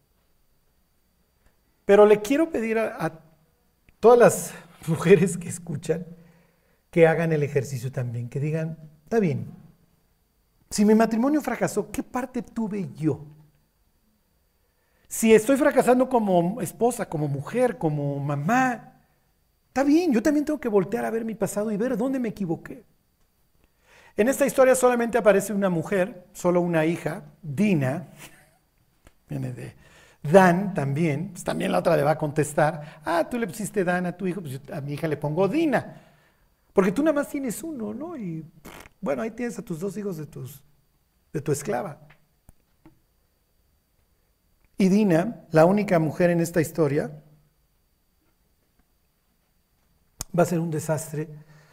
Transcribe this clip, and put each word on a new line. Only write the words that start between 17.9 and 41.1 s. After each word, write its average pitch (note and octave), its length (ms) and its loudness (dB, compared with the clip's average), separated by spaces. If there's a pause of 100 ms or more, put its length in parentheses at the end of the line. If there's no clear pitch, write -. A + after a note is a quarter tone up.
mamá, F#3+ 760 -2 (760)
está C4 160 -2
bien, D#4 280 4
yo A3 100 2
también D4+ 220 2
tengo D4+ 160 -4
que B3 80 -4
voltear G#3 360 0
a A#3 60 -4
ver A3+ 140 -4
mi A3+ 100 -8
pasado G#3 360 -4
y G#3 60 -4
ver A#3+ 200 -2
dónde C4 220 -2
me A#3 120 -4
equivoqué". F3+ 540 -8 (1300)
En G#3+ 120 2
esta C4+ 180 2
historia C4 280 4
solamente A#3+ 440 2
aparece G3+ 340 4
una G3 160 0
mujer, F3+ 640 -2
solo F3 280 0
una E3+ 260 0
hija, E3 380 -6 (180)
Dina, D3+ 640 0 (720)
<laughs> - 500 -20
viene C3 240 -8
de B2 220 -14 (480)
Dan F#3 520 4
también, C#3+ 560 -2
pues - 140 -14
también E3+ 260 -4
la F3+ 80 0
otra F3 180 2
le D3 60 2
va D3 100 2
a D#3 60 -2
contestar, D3+ 840 -2
"Ah, D#4+ 260 -2
tú A#3+ 80 -4
le A3+ 80 -4
pusiste F#3 380 -4
Dan F3+ 220 -2
a F3 100 -8
tu G3+ 100 -6
hijo, F3+ 140 -4
pues C#3+ 140 -10
yo - 200 -14
a D#3 60 -10
mi C#3+ 140 -8
hija C#3+ 120 -6
le D3+ 100 -2
pongo D3+ 300 -2
Dina, B3+ 560 -2 (680)
porque F#3+ 200 2
tú C#4 100 -2
nada D#4 120 2
más C#4+ 140 -4
tienes C4+ 340 -8
uno, A#3 320 -10
¿no? D#4+ 220 -12
Y, E3 280 -10 (560)
bueno, B3 220 -4
ahí A3+ 80 -6
tienes A#3 280 -10
a F#3 40 -10
tus E3+ 180 -10
dos F#3 160 -8
hijos G3+ 200 -8
de D3+ 100 -12
tus, C3+ 360 -16 (720)